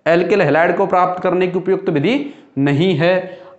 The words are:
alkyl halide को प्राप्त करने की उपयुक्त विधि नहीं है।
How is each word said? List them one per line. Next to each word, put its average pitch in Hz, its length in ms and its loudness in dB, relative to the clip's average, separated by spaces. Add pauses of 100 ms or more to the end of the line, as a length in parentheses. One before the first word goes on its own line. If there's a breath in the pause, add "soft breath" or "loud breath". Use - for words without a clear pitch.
alkyl 175 360 2
halide 160 340 2
को 196 100 0
प्राप्त 180 360 0
करने 185 240 0
की 180 120 -4
उपयुक्त 185 300 -2
विधि 175 460 -2 (240 loud breath)
नहीं 143 360 2
है। 180 440 -2 (200 loud breath)